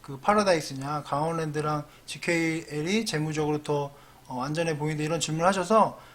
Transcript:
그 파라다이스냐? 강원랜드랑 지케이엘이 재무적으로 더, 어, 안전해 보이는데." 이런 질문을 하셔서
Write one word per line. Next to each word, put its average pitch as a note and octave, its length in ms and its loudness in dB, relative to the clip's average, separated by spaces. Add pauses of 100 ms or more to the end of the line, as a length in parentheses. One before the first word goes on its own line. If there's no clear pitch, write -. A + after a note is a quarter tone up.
그 C#3 200 -12
파라다이스냐? D3+ 800 2
강원랜드랑 D3+ 840 -2 (200)
지케이엘이 E3 1000 -2
재무적으로 D3+ 580 0
더, C#3+ 280 -2 (360)
어, B2+ 140 -6
안전해 D#3 360 -2
보이는데." D3+ 260 -2
이런 D#3 160 -2
질문을 D#3 260 0
하셔서 G3 540 4 (160)